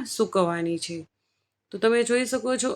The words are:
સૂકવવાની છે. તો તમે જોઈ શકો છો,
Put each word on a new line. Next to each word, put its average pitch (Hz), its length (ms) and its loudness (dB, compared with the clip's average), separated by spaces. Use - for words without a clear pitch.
સૂકવવાની 170 680 0
છે. 170 120 -8
તો 202 60 -10
તમે 226 240 4
જોઈ 240 240 2
શકો 254 300 -2
છો, 254 200 0